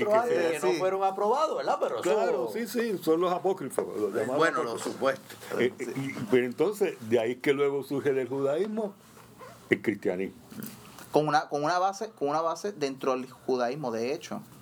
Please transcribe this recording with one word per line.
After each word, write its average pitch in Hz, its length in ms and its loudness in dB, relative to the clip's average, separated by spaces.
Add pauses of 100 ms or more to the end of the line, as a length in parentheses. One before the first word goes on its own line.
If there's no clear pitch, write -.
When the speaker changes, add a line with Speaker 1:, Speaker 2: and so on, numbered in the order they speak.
(100)
Speaker 1:
que 214 40 6
Speaker 2:
antes 220 220 4
Speaker 1:
será 170 140 2
Speaker 2:
que 160 160 -2
no 185 60 4
Speaker 3:
Sí. 175 80 0
Speaker 2:
fueron 190 240 0
aprobados, 208 520 2
¿verdad? 165 240 0
Pero 196 200 0
eso - 20 -4
Speaker 1:
Claro, 156 500 2
sí, 226 140 -4
sí, 220 340 -2
son 160 200 4
los 180 120 2
apócrifos, 180 520 0 (120)
los 104 160 0
llamados 113 260 0
Speaker 2:
Bueno, 165 240 4
Speaker 1:
apócrifos. 117 200 -4
Speaker 2:
por 123 100 -4
supuesto. 131 420 -2 (260)
Speaker 1:
Eh, 123 180 4
Speaker 3:
Sí. 131 60 -8 (120)
Speaker 1:
y, 135 160 -4 (200)
pero 127 140 8
entonces, 165 480 0 (140)
de 117 120 6
ahí 120 160 0
que 147 160 2
luego 139 320 0
surge 139 280 0
del 131 160 0
judaísmo 175 640 0 (760)
el - 140 0
cristianismo. 95 540 -2 (760)
Speaker 3:
Con 151 160 4
una, 151 200 2
con 147 140 -4
una 165 160 2
base, 196 320 -2
con - 180 -4
una 151 120 0
base 165 320 -2
dentro 135 400 -2
del 127 180 -4
judaísmo, 127 640 -2
de 117 220 -2
hecho. - 280 -10 (200)